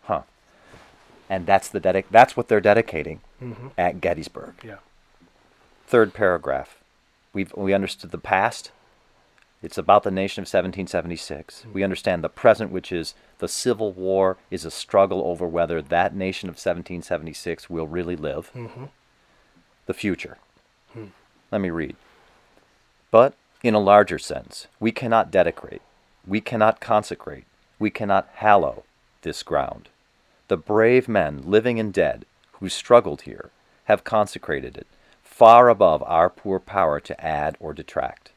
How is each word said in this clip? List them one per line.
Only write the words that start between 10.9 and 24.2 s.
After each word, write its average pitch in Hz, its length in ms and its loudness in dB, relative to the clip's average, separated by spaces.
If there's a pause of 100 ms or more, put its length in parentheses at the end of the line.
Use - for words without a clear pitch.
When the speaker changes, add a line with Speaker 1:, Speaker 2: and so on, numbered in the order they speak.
Speaker 2:
Mm-hmm. 110 120 -20
Speaker 1:
We 98 100 -4
understand 90 400 -2
the 80 60 -6
present, 110 420 2
which - 220 -8
is 85 220 -8 (240)
the 92 100 -8
Civil 110 440 -4
War 95 440 0 (140)
is 85 140 -10
a 80 60 -10
struggle 98 540 0
over 87 220 -6
whether 82 360 -4
that 85 320 -2
nation 95 340 -8
of 82 100 -16
seventeen 87 440 -8
seventy-six 82 680 -10
will 80 200 -8
really 87 260 -6
live. 76 400 -10
Speaker 2:
Mm-hmm. 123 300 -16 (1000)
Speaker 1:
The - 80 -6
future. - 440 -6 (540)
Speaker 2:
Hmm. 110 140 -18 (440)
Speaker 1:
Let 107 100 -4
me 92 100 -4
read. 82 260 -8 (1120)
"But 123 240 4 (280)
in 113 120 0
a 107 60 4
larger 101 400 4